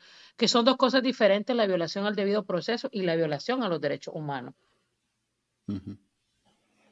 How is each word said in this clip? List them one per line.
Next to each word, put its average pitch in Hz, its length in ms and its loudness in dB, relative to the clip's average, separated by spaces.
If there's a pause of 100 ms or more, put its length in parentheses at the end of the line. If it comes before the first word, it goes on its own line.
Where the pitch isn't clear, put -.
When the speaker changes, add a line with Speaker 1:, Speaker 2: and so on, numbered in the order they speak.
(360)
Speaker 1:
que 233 120 0
son 233 160 4
dos 262 120 4
cosas 262 260 4
diferentes, 208 540 4
la 220 100 2
violación 185 400 -2
al 208 100 -4
debido 202 280 0
proceso 226 480 -4
y 196 100 -4
la 165 140 0
violación 165 460 -2
a 208 60 -2
los 160 120 -2
derechos 139 340 -4
humanos. 143 400 -8 (1120)
Speaker 2:
Ujú. 98 280 -10 (960)